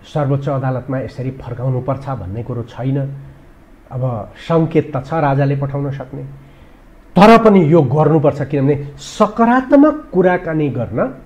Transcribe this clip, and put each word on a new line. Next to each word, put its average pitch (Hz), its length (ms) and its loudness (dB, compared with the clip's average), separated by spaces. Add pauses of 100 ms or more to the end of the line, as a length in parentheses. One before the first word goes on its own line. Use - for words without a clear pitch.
सर्वोच्च 143 460 -2
अदालतमा 131 500 -4
यसरी 123 320 -8
फर्काउनुपर्छ 131 760 -6
भन्ने 104 340 -8
कुरो 117 200 -8
छैन। 135 500 -6 (760)
अब 123 400 -6 (180)
सङ्केत 160 460 0
त 135 100 -6
छ - 80 -8
राजाले 143 420 0
पठाउन 139 360 -4
सक्ने, 139 300 -12 (920)
तर 226 280 8
पनि 190 300 6
यो 170 80 6
गर्नुपर्छ, 147 600 2
किनभने 139 460 -2 (100)
सकारात्मक 254 1160 2
कुराकानी 175 560 0
गर्न 120 460 -4 (100)